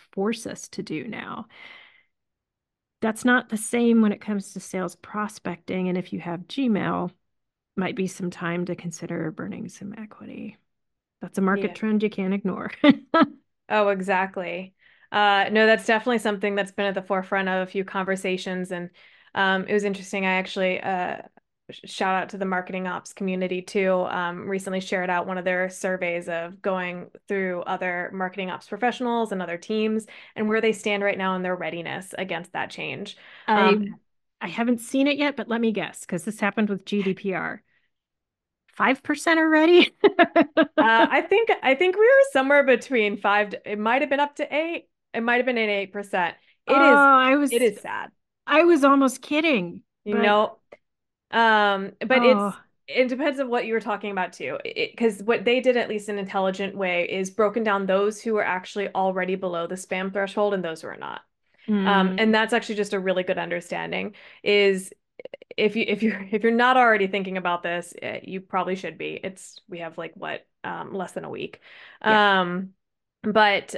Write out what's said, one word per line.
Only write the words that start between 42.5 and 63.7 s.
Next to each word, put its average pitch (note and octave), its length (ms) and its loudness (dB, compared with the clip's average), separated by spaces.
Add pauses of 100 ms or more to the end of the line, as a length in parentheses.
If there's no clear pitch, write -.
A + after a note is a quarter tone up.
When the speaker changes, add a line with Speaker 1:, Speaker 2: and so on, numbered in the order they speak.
Speaker 2:
between A#3 540 2
five, G#3 320 2
to, - 200 -12
it G#3 80 -6
might A3+ 240 0
have D4 80 -2
been C#4 120 0
up C#4+ 160 -4
to - 180 -6
eight. E4 320 -4 (260)
It A3+ 80 -4
might A#3+ 140 0
have B3 100 2
been B3 120 0
an A3 120 0
eight G3 220 -2
percent. G3 460 -4 (280)
It - 60 2
is, C4+ 60 6
Speaker 1:
Oh, C#4 40 6
I C#4 540 8
was, C#4+ 160 0
Speaker 2:
it A#3+ 100 2
is G#3+ 200 0
sad. - 300 -10 (360)
Speaker 1:
I D4+ 160 4
was E4+ 220 6
almost C#4 360 4
kidding, B3+ 600 -2 (220)
Speaker 2:
You G#3 100 -6
Speaker 1:
but G#3+ 60 2
Speaker 2:
know, G#3 360 4 (720)
um, G#3 680 4
but B3 240 2
it's, G#3+ 160 6
Speaker 1:
Oh. G3+ 160 -2 (320)
Speaker 2:
it B3 220 2
depends C4+ 320 -2
on B3+ 80 -4
what A#3+ 160 -2
you A3+ 80 -6
were A3+ 80 0
talking G#3 300 -6
about F#3 200 -4
too. C#3 320 -8
It, - 320 -6
'cause G#3+ 260 0
what G#3 220 0
they A#3+ 160 2
did, B3+ 160 4
at A#3 140 0
least G#3 180 -6
in G#3 100 -6
Intelligent F#3+ 600 -2
Way, F3+ 320 0
is F#3 200 -4
broken G#3+ 360 0
down G3+ 200 0
those G3+ 360 0
who A3+ 160 -2
are G#3 80 0
actually F#3 500 -4
already F#3 400 0
below F3 320 -4
the F3+ 80 -6
spam F#3 380 -6
threshold G3+ 400 0
and F#3 100 -2
those D#3+ 180 -8
who B2 60 -12
are G2 100 -12
not. C2+ 240 -10 (460)
Um, G#3+ 80 0
Speaker 1:
Mm. F#3+ 440 2
Speaker 2:
and A3 140 4
that's A3 200 2
actually A3+ 220 -2
just G3+ 180 -4
a G3+ 60 0
really F#3 240 0
good F3+ 140 -4
understanding F3 800 -6 (280)